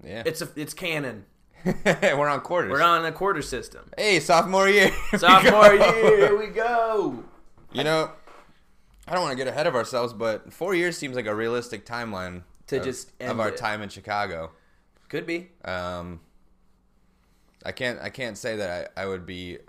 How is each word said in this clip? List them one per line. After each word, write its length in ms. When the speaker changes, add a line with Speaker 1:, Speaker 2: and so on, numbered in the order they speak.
Speaker 1:
Yeah. 220
Speaker 2:
It's 160
a, 140
it's 180
canon. 520
Speaker 1:
<laughs> 200
We're 440
on 120
quarters. 300
Speaker 2:
We're 120
on 220
a 60
quarter 300
system. 560
Speaker 1:
Hey, 220
sophomore 500
year. 200
<laughs> 0
Here 60
we 40
Speaker 2:
Sophomore 600
Speaker 1:
go. 240
Speaker 2:
year, 160
here 200
we 100
go. 760
Speaker 1:
You 100
know, 280
I 60
don't 100
wanna 120
get 120
ahead 200
of 80
ourselves, 380
but 400
four 220
years 220
seems 180
like 100
a 100
realistic 500
timeline 580
Speaker 2:
To 100
Speaker 1:
of, 60
Speaker 2:
just 260
Speaker 1:
of 120
Speaker 2:
end 100
Speaker 1:
our 80
Speaker 2:
it. 80
Speaker 1:
time 240
in 80
Chicago. 600
Speaker 2:
Could 160
be. 240
Speaker 1:
Um, 540
I 60
can't, 300
I 80
can't 280
say 200
that 380
I, 80
I 40
would 180
be, 320